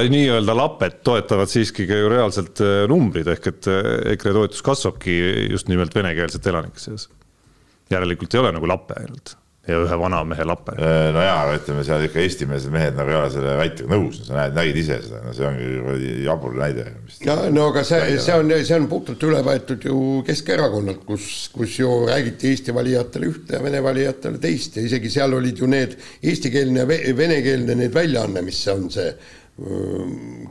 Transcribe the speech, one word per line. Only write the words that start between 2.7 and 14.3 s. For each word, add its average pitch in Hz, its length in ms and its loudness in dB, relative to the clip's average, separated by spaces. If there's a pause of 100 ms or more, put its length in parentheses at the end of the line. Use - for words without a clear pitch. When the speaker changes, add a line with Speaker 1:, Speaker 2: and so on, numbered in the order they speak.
Speaker 1:
numbrid, 90 440 2
ehk - 220 -2
et, - 180 -2
äh, 101 220 2 (240)
ekre 101 180 0
toetus 107 300 0
kasvabki 98 500 0 (380)
just - 180 -2
nimelt 90 240 0
venekeelsete 87 560 -2
elanike 85 320 -4
seas. 110 240 -12 (840)
Järelikult 90 440 -2
ei 131 80 4
ole 107 80 2
nagu 80 160 -4
lape - 320 -4
ainult. - 380 -16 (280)
Ja 85 160 0
ühe 85 160 0
vana 87 240 0
mehe 80 240 -4
lape. 85 320 -4
Speaker 2:
Äh, 80 320 4
no 80 160 2
jaa, 90 160 2
aga 73 160 0
ütleme, 73 240 -4
seal 76 240 0
ikka 78 160 -2
eestimeelsed 71 480 -2
mehed 76 300 0
nagu 69 100 0
ei 78 80 0
ole 71 160 0
selle 69 240 -2
väitega 73 320 -2
nõus, 85 320 0
no 55 60 -16
sa 62 80 -4